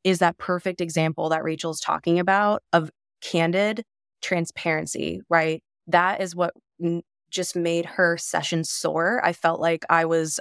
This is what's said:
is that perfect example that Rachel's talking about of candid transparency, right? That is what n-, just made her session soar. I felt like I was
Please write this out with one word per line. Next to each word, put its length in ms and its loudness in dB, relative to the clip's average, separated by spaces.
is 160 2
that 180 4
perfect 420 -4
example 500 -2
that 140 -2
Rachel's 360 -4
talking 380 0
about 440 2
of 180 2
candid 640 0
transparency, 1040 -4
right? 340 2
That 340 2
is 160 -6
what 160 0
n-, 200 -2
just 260 -4
made 300 0
her 320 2
session 460 -2
soar. 600 -2
I 80 2
felt 280 0
like 280 0
I 160 4
was 360 0